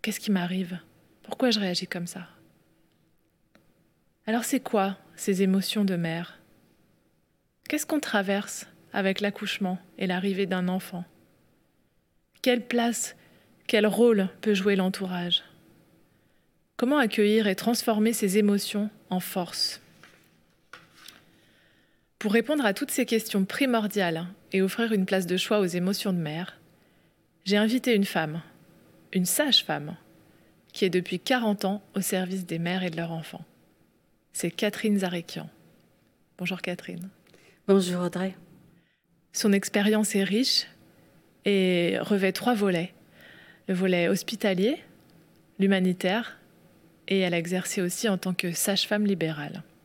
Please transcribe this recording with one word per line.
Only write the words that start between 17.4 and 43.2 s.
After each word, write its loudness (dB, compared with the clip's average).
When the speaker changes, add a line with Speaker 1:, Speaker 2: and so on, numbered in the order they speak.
Speaker 1:
et 2
transformer 2
ces 2
émotions 2
en 0
force ? -4
Pour 0
répondre 2
à 2
toutes -6
ces 0
questions 0
primordiales 0
et 2
offrir 0
une 2
place 0
de 0
choix 2
aux 4
émotions -2
de 0
mère, -6
j'ai 2
invité 2
une 4
femme, -4
une 2
sage-femme, 0
qui 0
est 2
depuis -2
quarante 0
ans -2
au -2
service -2
des -6
mères -2
et -2
de -8
leurs -6
enfants. -10
C'est -4
Catherine 0
Zarekian. -6
Bonjour -6
Catherine. -10
Speaker 2:
Bonjour 4
Audrey. -4
Speaker 1:
Son 2
expérience 2
est 4
riche 0
et 2
revêt 2
trois 0
volets. 0